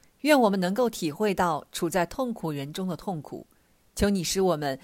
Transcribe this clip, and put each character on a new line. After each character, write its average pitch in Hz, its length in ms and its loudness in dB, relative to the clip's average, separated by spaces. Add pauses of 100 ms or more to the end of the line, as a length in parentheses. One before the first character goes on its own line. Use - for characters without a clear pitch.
(220)
愿 285 180 6
我 220 100 6
们 196 80 2
能 180 160 0
够 240 160 2
体 165 220 -4
会 202 220 0
到 170 360 0
处 170 200 -4
在 175 160 2
痛 247 280 -4
苦 175 160 -6
人 143 220 -6
中 185 160 -6
的 170 80 -4
痛 160 260 -6
苦， - 240 -14 (480)
求 202 160 2
你 196 140 0
使 190 160 -2
我 185 160 4
们 151 280 -4